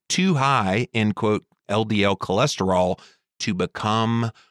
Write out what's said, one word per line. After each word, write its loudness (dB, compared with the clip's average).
too 2
high, 0
end 2
quote, -2
L 0
D 0
L 2
cholesterol 0
to -2
become -2